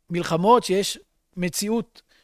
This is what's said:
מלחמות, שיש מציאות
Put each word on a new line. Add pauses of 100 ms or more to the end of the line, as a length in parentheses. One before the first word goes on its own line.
מלחמות,
שיש (380)
מציאות (220)